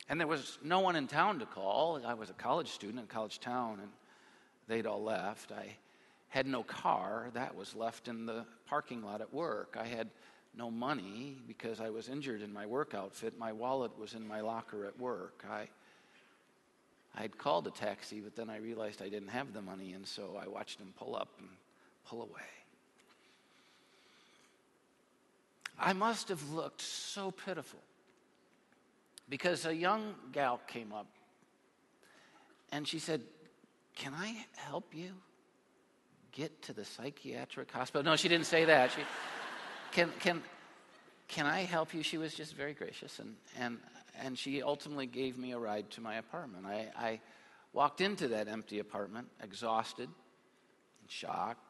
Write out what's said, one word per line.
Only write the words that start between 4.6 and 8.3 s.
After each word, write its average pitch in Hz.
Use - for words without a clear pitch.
they'd 113
all 104
left. 107
I 101
had 131
no 131
car. 113
That 120
was 95
left 113
in 113
the 113